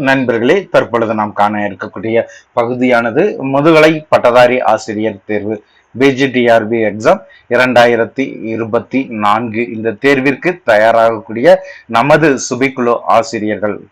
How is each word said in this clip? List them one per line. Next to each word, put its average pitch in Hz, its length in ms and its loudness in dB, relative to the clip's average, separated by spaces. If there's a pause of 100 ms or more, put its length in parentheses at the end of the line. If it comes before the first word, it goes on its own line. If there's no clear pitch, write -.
நண்பர்களே, 127 480 0 (160)
தற்பொழுது 117 480 0
நாம் 104 180 -4
காண 104 160 0 (140)
இருக்கக்கூடிய 104 560 -4 (340)
பகுதியானது 120 680 0 (280)
முதுகலை 156 400 4 (180)
பட்டதாரி 123 480 4 (140)
ஆசிரியர் 107 580 -4
தேர்வு 104 260 -4 (400)
பி 135 220 2
ஜி 139 160 0
டி 123 100 0 (100)
ஆர் 113 180 2
பி 117 160 0
எக்ஸாம் 117 340 0 (340)
இரண்டாயிரத்தி 120 680 2 (280)
இருபத்தி 113 480 -4 (220)
நான்கு. 110 400 -2 (120)
இந்த 110 280 -4
தேர்விற்கு 139 480 0 (180)
தயாராகக்கூடிய 113 840 2 (440)
நமது 147 340 4 (160)
சுபைக்குழு 123 480 -2 (220)
ஆசிரியர்கள் 107 600 -4 (140)